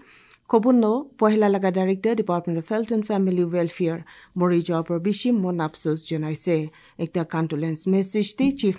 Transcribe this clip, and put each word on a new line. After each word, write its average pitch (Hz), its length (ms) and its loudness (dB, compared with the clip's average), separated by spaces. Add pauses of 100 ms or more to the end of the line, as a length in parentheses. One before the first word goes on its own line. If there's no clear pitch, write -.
(520)
খবৰ 240 220 4 (100)
ন - 20 4 (360)
পহিলা 214 340 4
লগা 190 220 0
ডাইৰেক্টৰ 190 440 0
ডিপাৰ্টমেণ্ট 175 400 -2
অফ 160 120 -10
হেল্থ 220 220 -2
এণ্ড 214 140 -2
ফেমিলি 190 340 2 (100)
ৱেলফেয়াৰ 170 460 -2 (400)
মৰি 175 280 4
যোৱাৰ 165 200 0
পৰা 170 200 -2
বেছি 208 220 0 (140)
মন 180 140 -2 (100)
আফচোচ 156 300 -4 (120)
জনাইছে। 156 460 -2 (500)
একটা 170 160 -4 (120)
কণ্ডোলেন্স 160 460 -2 (140)
মেছেজ 196 340 0 (100)
দি 269 100 2 (120)
চিফ 190 200 0